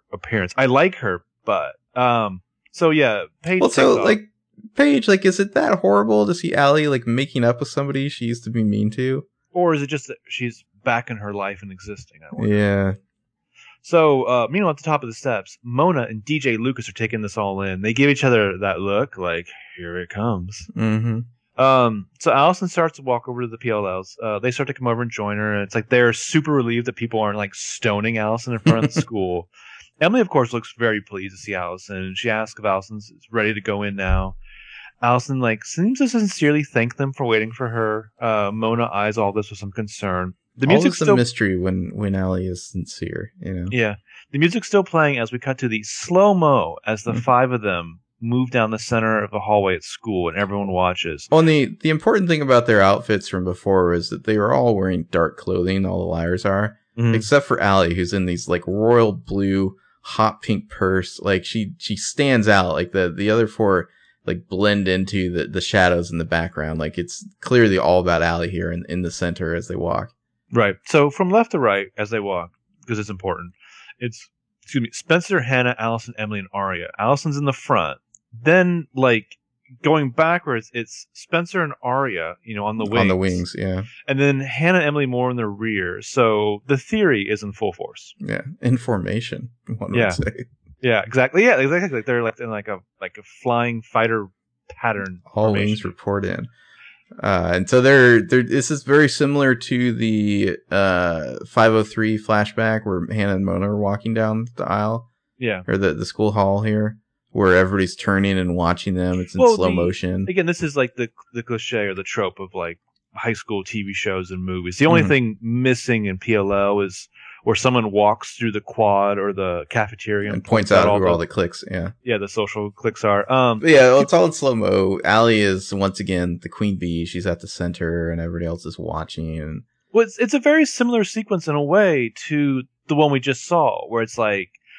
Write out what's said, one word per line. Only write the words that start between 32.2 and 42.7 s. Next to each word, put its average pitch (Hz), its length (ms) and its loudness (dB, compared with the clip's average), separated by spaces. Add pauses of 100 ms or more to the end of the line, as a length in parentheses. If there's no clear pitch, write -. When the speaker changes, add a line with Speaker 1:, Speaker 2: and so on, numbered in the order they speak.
Speaker 1:
asks 110 300 -4
if 104 60 -10
Allison's 101 440 -4 (220)
ready 110 220 0
to 101 80 -6
go 104 220 -4
in 101 120 -6
now. 95 400 -2 (640)
Allison, 123 380 0
like, 113 240 -2
seems 220 360 -2
to 269 100 2
sincerely 156 540 2
thank 120 340 -2
them 135 160 -2
for 135 120 -6
waiting 113 260 0
for 120 180 -8
her. 110 500 -4
Uh, 107 320 0
Mona 113 400 0
eyes 104 260 -2
all 101 140 0
this 104 180 -4
with 101 100 -16
some 98 120 -10
concern. 92 600 -6 (260)
The 135 60 0
music's 214 200 6
Speaker 2:
Always - 160 0
a 156 40 2
Speaker 1:
still 202 100 6
Speaker 2:
mystery 113 440 0
when, 92 340 -2
when 101 220 -4
Allie 92 320 -2
is 90 200 -8
sincere, - 720 -10